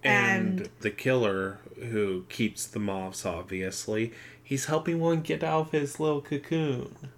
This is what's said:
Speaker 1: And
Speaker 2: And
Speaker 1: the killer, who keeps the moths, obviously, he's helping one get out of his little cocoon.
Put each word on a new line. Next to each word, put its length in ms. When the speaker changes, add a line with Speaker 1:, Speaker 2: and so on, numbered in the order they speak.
Speaker 1:
And 580
Speaker 2:
And 100
Speaker 1:
the 100
killer, 680
who 520
keeps 380
the 120
moths, 480
obviously, 840
he's 240
helping 340
one 200
get 220
out 240
of 60
his 260
little 220
cocoon. 760